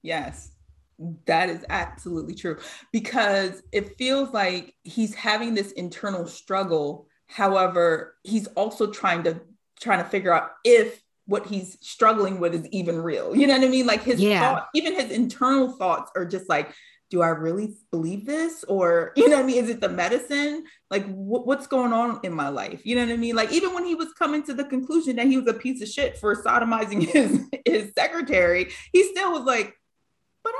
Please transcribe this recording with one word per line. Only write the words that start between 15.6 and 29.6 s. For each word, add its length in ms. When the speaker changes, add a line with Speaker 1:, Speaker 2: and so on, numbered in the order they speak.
Speaker 1:
thoughts 440
are 80
just 240
like, 240
"Do 120
I 60
really 480
believe 340
this?" 380
Or, 480
<laughs> 40
you 120
know 80
what 80
I 20
mean? 160
"Is 80
it 100
the 100
medicine? 720
Like, 160
wh-, 400
what's 220
going 240
on 320
in 80
my 160
life?" 360
You 120
know 100
what 60
I 60
mean? 180
Like, 160
even 200
when 120
he 100
was 200
coming 300
to 100
the 100
conclusion 520
that 120
he 80
was 100
a 80
piece 260
of 80
shit 300
for 160
sodomizing 680
<laughs> 60
his, 300
his 320
secretary, 760
he 100
still 280
was 100
like, 320